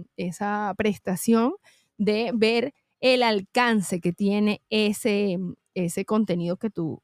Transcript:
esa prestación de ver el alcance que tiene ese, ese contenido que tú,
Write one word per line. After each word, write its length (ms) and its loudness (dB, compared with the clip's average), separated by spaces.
esa 640 -4
prestación 720 0
de 360 0
ver 380 0
el 220 4
alcance 800 0
que 120 -2
tiene 580 0
ese, 680 0
ese 300 -2
contenido 520 0
que 140 -4
tú, 340 -6